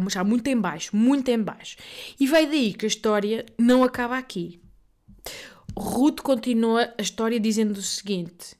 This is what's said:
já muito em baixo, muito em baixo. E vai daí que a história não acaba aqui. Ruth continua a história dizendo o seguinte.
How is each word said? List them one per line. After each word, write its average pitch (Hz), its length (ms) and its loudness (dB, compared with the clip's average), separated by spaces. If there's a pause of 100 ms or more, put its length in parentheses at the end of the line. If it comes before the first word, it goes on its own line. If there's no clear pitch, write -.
já 190 140 -2
muito 233 240 0
em 262 120 0
baixo, 170 360 -6
muito 254 340 2
em 233 120 2
baixo. - 360 -10 (420)
E 269 80 2
vai 320 180 6
daí 277 280 0
que - 120 -6
a - 20 0
história 208 580 0 (120)
não 247 260 6
acaba 247 340 0
aqui. 175 440 -8 (1160)
Ruth 240 440 0
continua 233 760 0
a 220 40 -2
história 226 380 -2
dizendo 214 380 0
o 196 40 -10
seguinte. - 800 -8